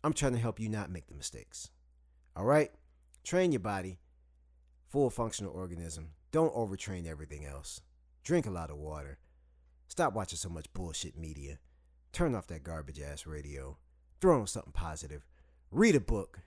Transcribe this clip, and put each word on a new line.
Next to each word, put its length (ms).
I'm 100
trying 200
to 60
help 200
you 100
not 220
make 160
the 80
mistakes. 540
All 100
right? 260
Train 280
your 80
body. 400
Full 220
functional 440
organism. 560
Don't 220
overtrain 540
everything 380
else. 360
Drink 220
a 60
lot 180
of 80
water. 400
Stop 260
watching 240
so 120
much 240
bullshit 440
media. 420
Turn 240
off 120
that 160
garbage 380
ass 240
radio. 520
Throw 180
on 80
something 260
positive. 520
Read 240
a 40
book. 480